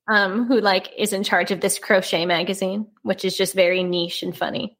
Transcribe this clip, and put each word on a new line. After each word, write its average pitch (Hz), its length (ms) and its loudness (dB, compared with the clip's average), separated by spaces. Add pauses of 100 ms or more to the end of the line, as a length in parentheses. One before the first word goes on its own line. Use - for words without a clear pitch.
(100)
Um, 208 360 2
who, 240 140 4
like, 190 360 2
is 208 160 -2
in 190 100 -2
charge 190 280 2
of 185 100 -2
this - 180 0
crochet 185 480 0
magazine, 185 600 -2 (160)
which 190 240 -2
is 185 100 -2
just 185 180 0
very 185 300 4
niche 175 380 -2
and 185 140 -6
funny. - 440 -6